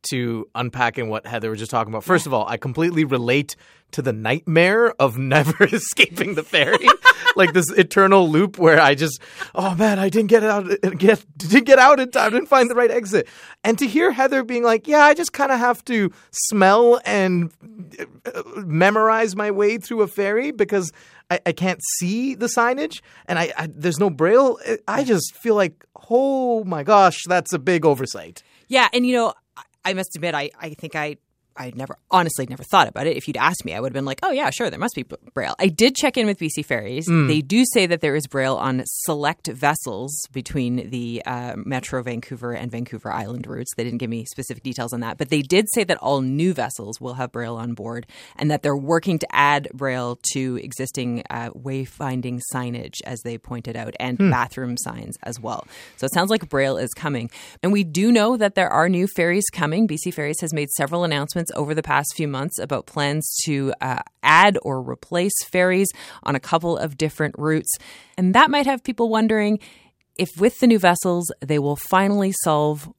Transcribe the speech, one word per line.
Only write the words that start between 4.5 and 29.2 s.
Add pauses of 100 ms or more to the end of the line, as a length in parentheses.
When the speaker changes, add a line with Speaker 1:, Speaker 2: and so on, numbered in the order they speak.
Speaker 1:
of
<laughs>
never
escaping
the
ferry.
<laughs> (400)
Like
this
eternal
loop
where
I
just, (340)
"Oh
man,
I
didn't
get
out, (300)
get, (120)
didn't
get
out
in
time,
didn't
find
the
right
exit." (340)
And
to
hear
Heather
being
like,
"Yeah,
I
just
kinda
have
to (180)
smell
and, (840)
uh, (240)
memorize
my
way
through
a
ferry
because (360)
I,
I
can't (160)
see
the
signage (240)
and
I,
I,
there's
no
braille." (300)
I
just
feel
like, (260)
"Oh
my
gosh,
that's
a
big
oversight." (260)
Speaker 2:
Yeah,
and
you
know, (240)